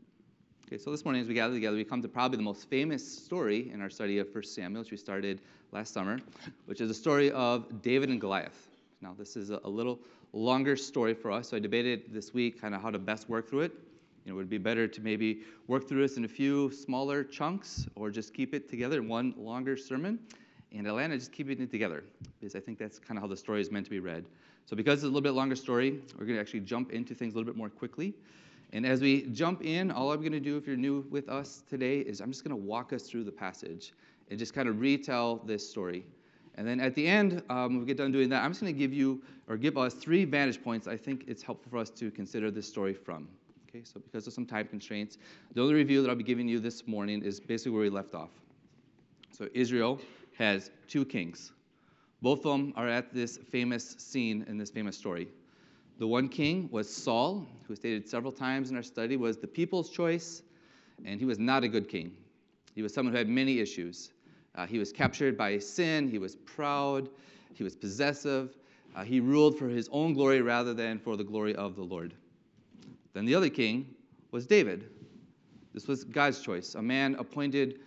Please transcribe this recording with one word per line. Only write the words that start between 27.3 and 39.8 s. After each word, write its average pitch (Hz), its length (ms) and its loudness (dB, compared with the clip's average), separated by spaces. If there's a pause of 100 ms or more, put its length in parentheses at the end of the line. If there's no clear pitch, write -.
a 110 40 -6
little 113 140 -2
bit 110 60 -8
more 110 120 -6
quickly. 160 460 -8 (580)
And 110 100 -2
as 131 160 4
we 135 280 6
jump 165 360 0
in, 175 280 0
all 135 200 0
I'm 151 100 0
gonna 156 180 -2
do 143 180 -2
if 147 80 -6
you're 143 100 -2
new 139 360 0
with 143 180 -4
us 135 400 -6
today 135 300 0
is 110 200 -4
I'm 113 120 -6
just 131 120 -10
gonna 143 120 -4
walk 110 380 -4
us 120 140 -6
through 117 160 -4
the 101 80 -6
passage - 640 -10 (360)
and 101 100 -6
just 113 160 -6
kinda 123 180 2
retell 123 720 2
this 107 240 -4
story. 90 340 -4 (520)
And 104 120 -6
then 123 120 0
at 131 160 2
the 151 120 2
end, 185 400 6
um, 127 260 0
when 127 80 2
we 120 40 -4
get 131 100 0
done 139 160 2
doing 131 180 6
that, 127 140 2
I'm 147 80 2
just 185 100 -8
gonna 180 120 0
give 139 180 2
you, 135 300 2 (260)
or 113 80 -2
give 135 220 0
us 127 160 2